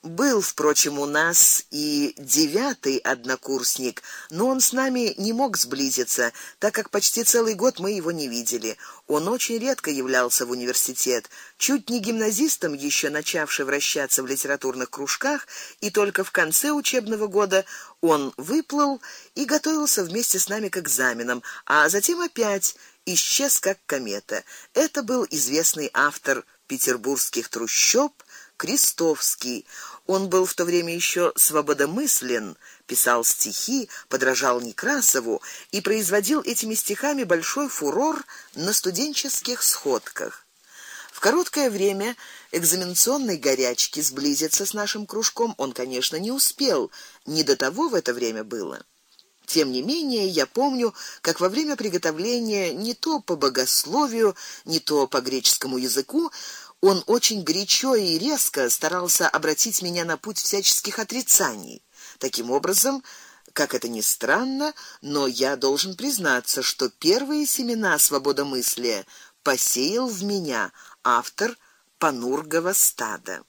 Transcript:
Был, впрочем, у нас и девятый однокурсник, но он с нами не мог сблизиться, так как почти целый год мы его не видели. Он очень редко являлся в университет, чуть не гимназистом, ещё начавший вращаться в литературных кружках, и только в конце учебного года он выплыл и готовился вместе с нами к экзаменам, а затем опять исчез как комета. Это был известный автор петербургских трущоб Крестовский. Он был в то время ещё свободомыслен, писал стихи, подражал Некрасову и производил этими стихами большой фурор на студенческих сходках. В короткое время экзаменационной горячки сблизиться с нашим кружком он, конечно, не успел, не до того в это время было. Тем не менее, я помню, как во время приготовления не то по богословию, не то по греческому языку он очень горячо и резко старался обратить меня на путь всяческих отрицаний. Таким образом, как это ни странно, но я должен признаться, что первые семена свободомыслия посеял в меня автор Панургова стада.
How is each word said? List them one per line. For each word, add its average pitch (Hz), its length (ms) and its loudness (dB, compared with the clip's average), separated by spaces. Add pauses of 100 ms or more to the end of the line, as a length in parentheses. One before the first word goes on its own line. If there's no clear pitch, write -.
Был, 214 380 2
впрочем, 147 600 2
у 143 60 0
нас 160 680 4
и 147 440 -2
девятый 151 800 0
однокурсник, 127 1040 -2 (260)
но 180 160 0
он 262 140 2
с - 120 4
нами 254 460 0
не 208 140 -2
мог 240 240 0
сблизиться, 127 760 0 (280)
так 208 140 2
как 220 160 -4
почти 214 340 0
целый 226 300 4
год 202 260 2
мы 196 100 -2
его 175 220 -2
не 151 160 -4
видели. 113 480 -4 (320)
Он 151 180 0
очень 233 320 -2
редко 247 320 -2
являлся 127 560 2
в 123 60 -4
университет, 123 760 -2 (300)
чуть 262 320 0
не 240 80 0
гимназистом, 220 760 0
ещё 143 360 -2
начавший 151 540 -2
вращаться 139 580 0
в 127 60 -6
литературных 131 600 -2
кружках, 269 580 -2 (320)
и 208 100 -4
только 202 320 2
в - 80 -4
конце 180 400 2
учебного 220 560 0
года 190 380 4 (360)
он 147 360 4
выплыл 285 640 0 (340)
и 285 100 -2
готовился 294 600 0
вместе 196 340 0
с 185 100 0
нами 208 200 -4
к 180 80 -6
экзаменам, 123 680 0 (220)
а 151 240 6
затем 202 320 2
опять 214 560 -2 (300)
исчез 262 520 2
как 190 280 -2
комета. 107 580 -6 (280)
Это 294 300 2
был 233 280 0
известный 151 640 0
автор 139 500 0 (240)
петербургских 127 800 -2
трущоб 226 640 2 (440)
Крестовский. - 1120 0 (400)
Он 190 220 0
был 185 180 4
в - 80 -4
то 180 100 0
время 170 300 0
ещё 175 420 2
свободомыслен, 143 1200 2 (300)
писал 120 380 2
стихи, - 640 0 (200)
подражал 127 520 2
Некрасову 123 840 0 (300)
и 196 80 -2
производил 208 600 2
этими 226 320 -2
стихами 269 500 -2
большой 175 440 0
фурор 269 560 0 (300)
на 180 180 -2
студенческих 247 920 -2
сходках. - 840 -2 (680)
В - 80 -14
короткое 277 500 2
время 196 440 0 (380)
экзаменационной 180 840 0
горячки 131 600 0
сблизиться 147 680 0
с - 80 -4
нашим 208 320 -4
кружком 220 500 -2
он, 135 160 -6
конечно, 127 440 -4
не 202 140 -4
успел, 254 600 0 (340)
не 156 180 0
до 135 140 4
того 170 320 0
в 240 60 -2
это 156 180 0
время 113 320 -2
было. 98 400 -8 (600)
Тем 143 260 2
не 127 80 -2
менее, 247 480 -2
я 156 160 2
помню, 247 480 0 (300)
как 165 180 -2
во 180 80 4
время 285 280 0
приготовления 202 960 -2
не 214 220 -6
то 311 260 -2
по 175 160 -2
богословию, 185 1000 2 (280)
не 160 160 -2
то 143 260 2
по 135 140 0
греческому 131 580 0
языку 139 520 -2 (520)
он 190 240 6
очень 220 360 2
горячо 196 520 2
и 180 240 2
резко 190 500 0
старался 175 600 2
обратить 156 540 0
меня 175 220 -2
на 165 140 -2
путь 208 200 -8
всяческих - 600 0
отрицаний. 143 840 0 (360)
Таким 120 320 -4
образом, 202 520 2 (520)
как 143 200 0
это 120 140 -4
ни 110 140 -4
странно, 262 720 0 (260)
но 143 260 0
я 131 300 0
должен 139 400 0
признаться, 165 640 0
что - 280 -2
первые 269 560 0
семена 220 520 0
свободомыслия 135 1080 0 (360)
посеял 170 640 0
в 190 160 -6
меня 156 480 -2 (320)
автор 123 520 0 (420)
Панургова 156 760 0
стада. 95 760 -2